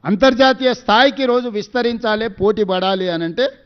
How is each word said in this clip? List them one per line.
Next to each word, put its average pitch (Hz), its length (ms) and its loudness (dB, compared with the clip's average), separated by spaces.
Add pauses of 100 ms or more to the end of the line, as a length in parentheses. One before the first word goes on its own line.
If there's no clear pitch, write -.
అంతర్జాతీయ 254 680 2 (100)
స్థాయికి 240 500 2
రోజు 247 160 0 (100)
విస్తరించాలి, 226 680 -2 (120)
పోటీ 208 320 0
పడాలి 185 440 -2
అని 165 120 -4
అంటే 175 180 -2 (200)